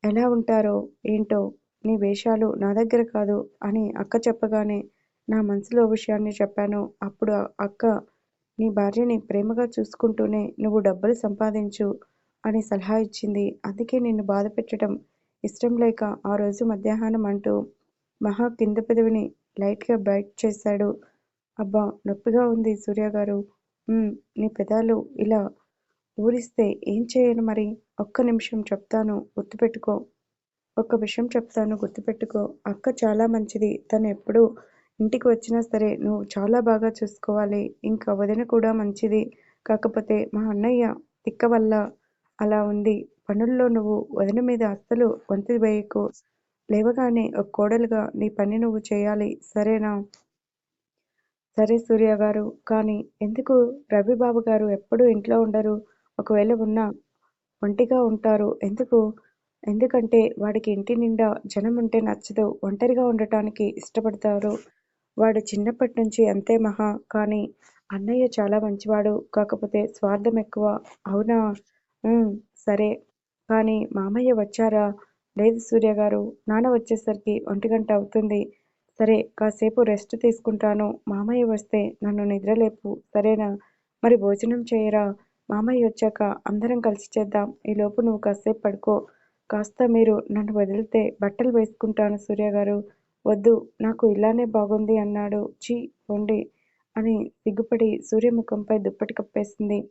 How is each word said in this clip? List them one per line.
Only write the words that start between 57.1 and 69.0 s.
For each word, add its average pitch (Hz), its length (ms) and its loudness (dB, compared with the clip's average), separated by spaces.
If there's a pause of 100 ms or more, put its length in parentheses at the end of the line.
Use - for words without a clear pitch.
ఒంటిగా 226 400 2
ఉంటారు 214 460 2 (140)
ఎందుకు?" 220 360 0 (640)
"ఎందుకంటే 226 580 2 (180)
వాడికి 214 340 -2
ఇంటి 202 240 -2
నిండా 226 320 2 (180)
జనం 208 320 -2
ఉంటే 226 220 0
నచ్చదు, 214 460 -2 (160)
ఒంటరిగా 240 440 0
ఉండటానికి 214 600 0 (100)
ఇష్టపడతారు. 208 760 -2 (640)
వాడు 220 240 4
చిన్నప్పటి 226 560 -2
నుంచి 226 300 2
అంతే 202 320 0
మహా, 214 300 -2 (220)
కానీ 208 320 -2 (480)
అన్నయ్య 214 400 0
చాలా 208 300 0
మంచివాడు, 208 540 0 (180)